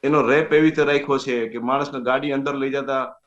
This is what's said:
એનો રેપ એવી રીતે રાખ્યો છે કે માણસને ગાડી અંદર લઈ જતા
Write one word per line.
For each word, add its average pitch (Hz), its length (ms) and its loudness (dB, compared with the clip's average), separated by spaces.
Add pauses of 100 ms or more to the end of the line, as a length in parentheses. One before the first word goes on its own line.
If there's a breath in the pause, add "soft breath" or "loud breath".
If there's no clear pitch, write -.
એનો 139 240 2
રેપ 147 260 2
એવી 156 120 6
રીતે 151 180 2
રાખ્યો 143 340 0
છે 120 320 -2
કે 117 80 -10
માણસને 139 420 -2
ગાડી 139 320 -2
અંદર 139 240 -4
લઈ 135 140 -4
જતા 135 460 -4 (120)